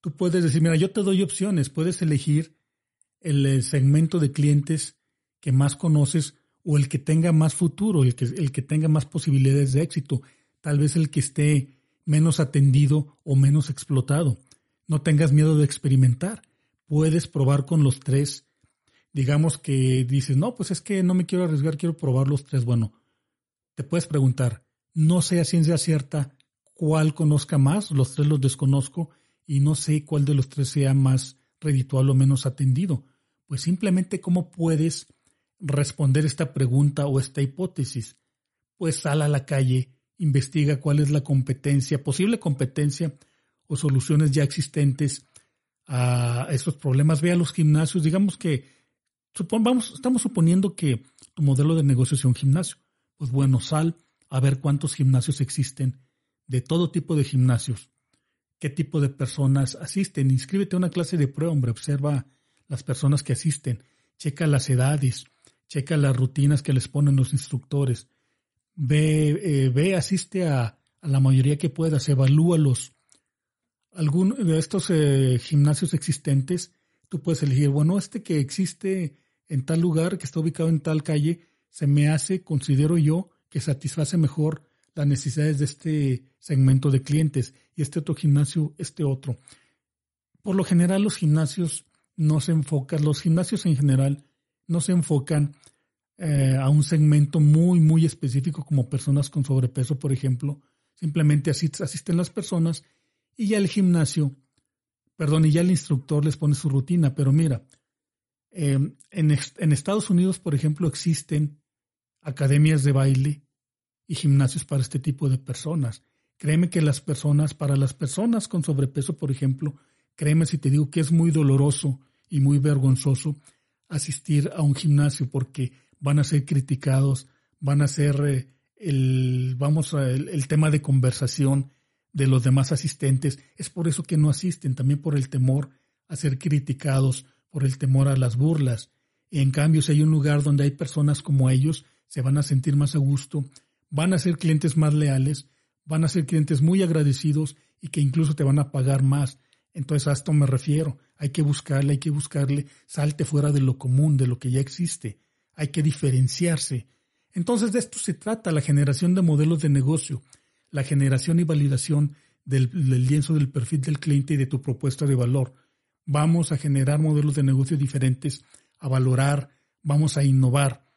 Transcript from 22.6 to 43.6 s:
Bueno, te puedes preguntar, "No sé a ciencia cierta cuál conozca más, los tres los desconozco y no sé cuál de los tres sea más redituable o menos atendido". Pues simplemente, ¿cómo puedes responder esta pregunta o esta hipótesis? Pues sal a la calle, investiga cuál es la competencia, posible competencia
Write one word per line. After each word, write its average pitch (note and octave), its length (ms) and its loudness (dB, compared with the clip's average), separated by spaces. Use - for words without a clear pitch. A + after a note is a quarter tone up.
Bueno, A#2 280 -2
te D3 80 -10
puedes E3 240 -4
preguntar, C3 560 -2
"No E3 280 2
sé F3 180 0
a D#3+ 60 0
ciencia E3 320 2
cierta D3 580 -4
cuál D#3 400 0
conozca D3+ 440 0
más, D3+ 340 2
los C3 240 0
tres D3 120 0
los D3+ 140 2
desconozco C#3 680 -2
y C#3 140 -2
no D3 160 2
sé D3+ 280 -2
cuál D3 220 -2
de D3 80 0
los C3 160 0
tres C3+ 200 -4
sea C3+ 240 0
más C3 440 0
redituable C3+ 520 0
o C3+ 40 2
menos C3+ 300 2
atendido". C3+ 600 -2
Pues C3+ 160 -8
simplemente, F#3 580 -2
¿cómo F3 300 -2
puedes D#3+ 580 -2
responder C#3+ 640 0
esta - 280 -4
pregunta C#3 520 0
o C3+ 140 0
esta C3+ 220 -6
hipótesis? C3+ 760 -6
Pues D#3+ 200 -2
sal D3+ 240 -2
a D3 60 0
la C#3 180 0
calle, C3 460 0
investiga C#3+ 600 0
cuál D3 200 0
es C#3+ 100 2
la C3+ 120 0
competencia, C3+ 840 -2
posible G3+ 360 -2
competencia D3 800 -4